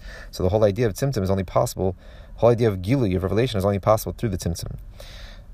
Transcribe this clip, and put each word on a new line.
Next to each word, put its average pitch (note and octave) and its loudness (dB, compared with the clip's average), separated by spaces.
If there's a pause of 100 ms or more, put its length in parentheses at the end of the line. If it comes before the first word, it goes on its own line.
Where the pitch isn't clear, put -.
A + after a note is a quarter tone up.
(300)
So - -4
the F#2 2
whole G#2+ 4
idea G#2 2
of G2+ 0
tzimtzum C3 -2
is F#2 0
only F#2+ 0
possible, F#2+ 0 (380)
the - -16
whole A2+ 8
idea A#2 4
of G2 2
gilui, G#2 2
of F2+ 0
revelation, A2 0
is F#2 2
only G2+ 2
possible G#2 2
through A#2 -2
the F#2 -2
tzimtzum. - -4 (800)